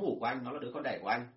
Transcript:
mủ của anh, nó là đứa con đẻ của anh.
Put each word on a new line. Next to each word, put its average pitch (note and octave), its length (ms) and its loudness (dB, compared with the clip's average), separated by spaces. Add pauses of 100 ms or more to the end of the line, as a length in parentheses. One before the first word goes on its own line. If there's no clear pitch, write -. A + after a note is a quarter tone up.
mủ E3 180 2
của A2+ 60 0
anh, C3 180 0
nó B2+ 80 -4
là D3 80 -4
đứa A#2+ 140 -4
con D3 100 -2
đẻ - 180 0
của G2 60 -4
anh. B2 300 2